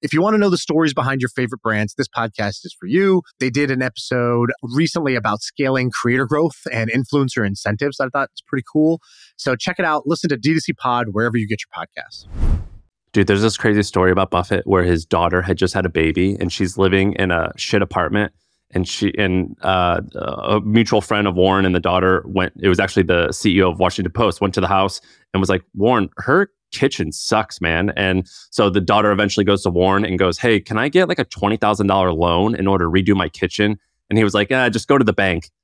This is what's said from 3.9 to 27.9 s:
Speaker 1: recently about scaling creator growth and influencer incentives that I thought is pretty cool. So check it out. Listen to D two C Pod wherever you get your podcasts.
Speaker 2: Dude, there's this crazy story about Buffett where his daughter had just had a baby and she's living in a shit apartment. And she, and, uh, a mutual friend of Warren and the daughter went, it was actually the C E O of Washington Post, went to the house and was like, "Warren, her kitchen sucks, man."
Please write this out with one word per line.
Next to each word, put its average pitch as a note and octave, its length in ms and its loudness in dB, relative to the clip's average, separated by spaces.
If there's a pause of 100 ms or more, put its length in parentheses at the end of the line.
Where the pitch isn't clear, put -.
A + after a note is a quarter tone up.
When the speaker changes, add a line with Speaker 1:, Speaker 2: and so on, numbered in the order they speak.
Speaker 1:
recently C#3 540 -2
about G#2+ 280 -2
scaling C3 500 -2
creator B2+ 340 0
growth D3+ 460 -2
and A2+ 180 -4
influencer B2+ 560 -2
incentives G#2+ 520 -4
that C3+ 80 -2
I - 20 -6
thought C#3 260 -4
is - 100 -20
pretty C3+ 280 -4
cool. D#3 280 2 (360)
So C3+ 180 -2
check F3 240 -6
it F#3 60 0
out. D#3 200 -2
Listen E3 260 -2
to D3 60 0
D C3 180 0
two D#3+ 40 2
C D#3 140 -6
Pod A#2+ 400 -2
wherever A2+ 240 0
you A2 100 -2
get G#2 140 -6
your - 240 -14
podcasts. - 420 -18 (880)
Speaker 2:
Dude, G2 160 2
there's G2+ 140 4
this A2 140 2
crazy G#2 280 2
story F#2 260 2
about F#2+ 220 0
Buffett F2+ 340 -2
where F#2 160 4
his F2 220 2
daughter F2 360 0
had F2 160 -2
just F#2 160 0
had F#2 140 -2
a - 20 0
baby E2 520 0
and F2+ 120 -4
she's F#2 240 -4
living F#2+ 360 2
in F#2 180 -2
a E2 260 -2
shit - 240 0
apartment. F#2+ 520 -2 (400)
And F#2+ 160 -2
she, - 280 -2
and, F#2 460 0
uh, F2+ 380 0 (160)
a - 460 -2
mutual G#2+ 380 2
friend G#2 280 0
of F2+ 80 -2
Warren F#2+ 280 4
and F2+ 120 2
the F2 40 0
daughter F#2 460 0
went, F#2 340 -2
it F#2 80 2
was F#2 120 4
actually G2 240 2
the E2+ 260 2
C - 280 0
E F#2+ 40 6
O F#2 80 4
of E2 80 -6
Washington F2+ 320 -2
Post, G#2 300 -2
went G2 140 0
to G#2 60 0
the F#2 60 0
house F#2+ 340 0 (320)
and F#2+ 80 2
was F#2+ 80 0
like, F#2+ 140 2 (120)
"Warren, G#2+ 420 2
her F3+ 340 0 (200)
kitchen F2+ 420 -2
sucks, - 480 -4
man." E2+ 380 0